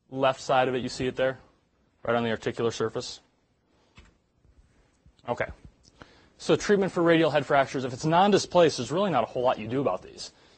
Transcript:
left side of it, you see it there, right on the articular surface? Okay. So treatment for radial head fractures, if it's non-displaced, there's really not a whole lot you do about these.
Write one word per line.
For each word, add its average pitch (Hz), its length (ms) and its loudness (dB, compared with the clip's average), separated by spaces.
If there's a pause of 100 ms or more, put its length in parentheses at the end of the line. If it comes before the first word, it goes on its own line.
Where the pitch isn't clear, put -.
(100)
left 135 300 -2
side 131 280 2
of 127 60 -2
it, 127 80 -4
you 123 60 -8
see 127 180 -6
it 123 80 -4
there, 131 240 -2 (640)
right 117 140 0
on 117 80 0
the 113 60 -2
articular 117 400 -4
surface? - 500 -6 (2000)
Okay. - 180 -4 (920)
So - 180 2
treatment 196 340 2
for 180 120 -2
radial 165 280 4
head 143 140 0
fractures, 135 400 0
if 123 80 -6
it's 131 140 -8
non-displaced, 175 720 4
there's 113 120 -6
really 190 200 -2
not 123 140 2
a - 20 -2
whole 127 160 -6
lot 123 160 2
you 107 100 -10
do 131 140 -2
about 92 200 -2
these. - 300 -18 (260)